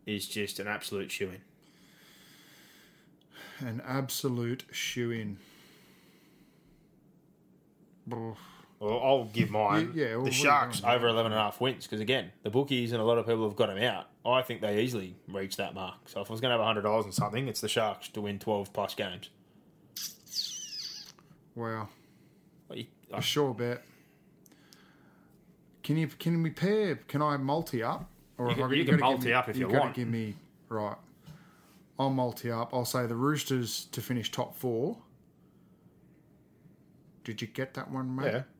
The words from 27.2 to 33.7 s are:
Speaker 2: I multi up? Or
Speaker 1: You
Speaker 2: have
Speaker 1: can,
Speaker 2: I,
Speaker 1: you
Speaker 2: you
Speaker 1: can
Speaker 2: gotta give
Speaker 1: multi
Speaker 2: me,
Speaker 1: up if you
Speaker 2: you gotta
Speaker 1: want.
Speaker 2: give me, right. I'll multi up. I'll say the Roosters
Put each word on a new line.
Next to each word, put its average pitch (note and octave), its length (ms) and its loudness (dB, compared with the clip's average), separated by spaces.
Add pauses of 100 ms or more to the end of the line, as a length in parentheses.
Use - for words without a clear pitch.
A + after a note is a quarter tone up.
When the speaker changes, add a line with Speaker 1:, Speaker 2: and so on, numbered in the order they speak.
Speaker 2:
I D3 160 2
multi C3+ 460 0
up? - 260 -4 (280)
Or B2 80 -2
Speaker 1:
You A#2+ 40 2
Speaker 2:
have A#2+ 80 2
Speaker 1:
can, C3+ 80 2
Speaker 2:
I, B2+ 60 0
Speaker 1:
you C#3 60 4
Speaker 2:
you D#3+ 80 4
Speaker 1:
can C#3 120 6
Speaker 2:
gotta - 0 -
give B2 40 6 (160)
Speaker 1:
multi B2+ 100 -2
Speaker 2:
me, A#2 60 4
Speaker 1:
up B2 160 2
if B2 80 -4
you B2+ 80 0
Speaker 2:
you - 80 -2
gotta C#3 120 6
Speaker 1:
want. A#2+ 100 -4
Speaker 2:
give A#2+ 120 -2
me, A2 280 -2 (340)
right. G#2 260 -2 (1000)
I'll C3+ 140 4
multi B2 380 0
up. A#2 240 -2
I'll B2 120 2
say B2 220 2
the A#2 80 -2
Roosters C3 760 0